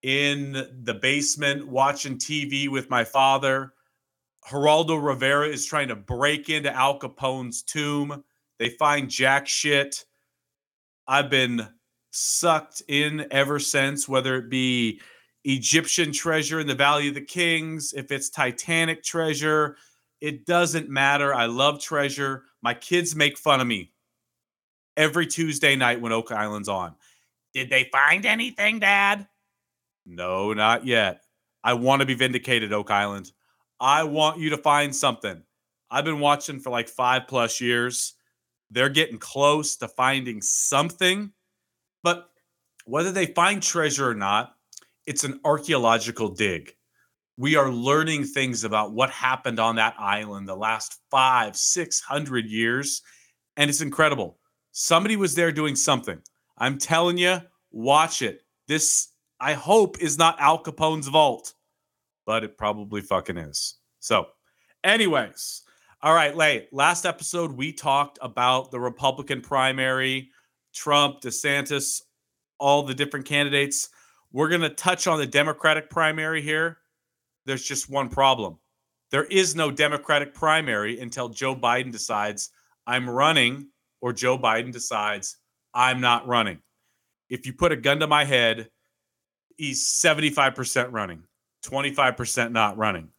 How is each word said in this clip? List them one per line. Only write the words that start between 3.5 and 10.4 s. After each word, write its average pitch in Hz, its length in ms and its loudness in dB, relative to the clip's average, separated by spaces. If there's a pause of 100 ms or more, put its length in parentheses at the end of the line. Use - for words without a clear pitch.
Geraldo 151 500 4
Rivera 143 480 2
is 147 200 -6
trying 143 220 -2
to 113 60 -4
break 135 540 -2
into 147 260 0
Al 139 220 2
Capone's 131 640 -6
tomb. 147 640 -4 (340)
They 117 120 -2
find 143 420 0
jack 135 360 2
shit. 139 580 0 (1040)